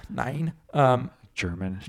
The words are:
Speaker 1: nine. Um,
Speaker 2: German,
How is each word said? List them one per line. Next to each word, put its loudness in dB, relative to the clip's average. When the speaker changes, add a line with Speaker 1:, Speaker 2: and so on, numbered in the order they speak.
Speaker 1:
nine. -4
Um, 4
Speaker 2:
German, -4